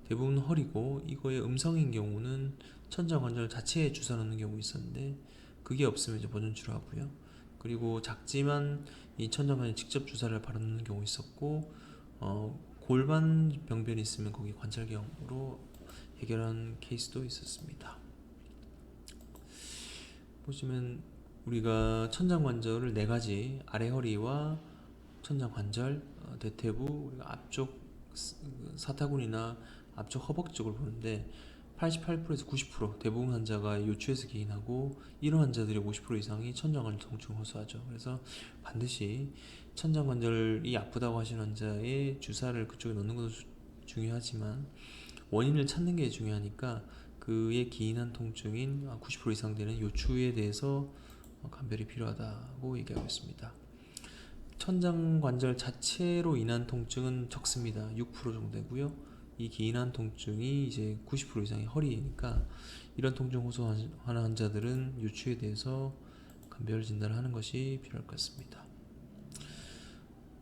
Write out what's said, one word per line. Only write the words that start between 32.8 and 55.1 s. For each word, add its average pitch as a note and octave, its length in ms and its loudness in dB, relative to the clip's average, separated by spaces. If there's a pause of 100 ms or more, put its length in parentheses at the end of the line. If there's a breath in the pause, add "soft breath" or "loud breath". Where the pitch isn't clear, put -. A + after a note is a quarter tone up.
대부분 A#2+ 340 2
환자가 G#2+ 540 2
요추에서 G#2+ 420 2
기인하고, A2 720 -2 (200 loud breath)
이런 D#3 220 8
환자들이 A2+ 360 6
오십 G#2 280 -2
프로 A#2 120 0
이상이 A2 380 -2
천장관절 A#2 520 0
통증을 A2 320 -6
호소하죠. G#2+ 480 -6
그래서 B2 320 -4 (440 loud breath)
반드시 B2 680 -2 (440 loud breath)
천장관절이 A#2 1000 4
아프다고 A#2 440 2
하시는 A2 200 -2
환자의 A2 800 0
주사를 B2 480 0
그쪽에 A2+ 280 -4
넣는 G#2 200 0
것도 A#2 140 0
주-, - 160 -8 (400)
중요하지만 A2+ 840 -2 (600 loud breath)
원인을 C#3 380 8
찾는 F3 300 4
게 C#3 120 4
중요하니까 G#2+ 760 -2 (360 loud breath)
그의 A2+ 500 4
기인한 A#2 420 0
통증인, A#2+ 760 -2
아, A#2+ 100 -6
구십 - 240 -6
프로 A#2 100 2
이상 G#2+ 220 0
되는 G#2+ 260 0
요추에 B2 540 4
대해서, C#3 580 2 (520 loud breath)
어, - 80 -8
감별이 A2 340 -4
필요하다고 A#2+ 920 -4
얘기하고 A2+ 260 -2
있습니다. - 480 -6 (1080 loud breath)
천장관절 D#3+ 960 6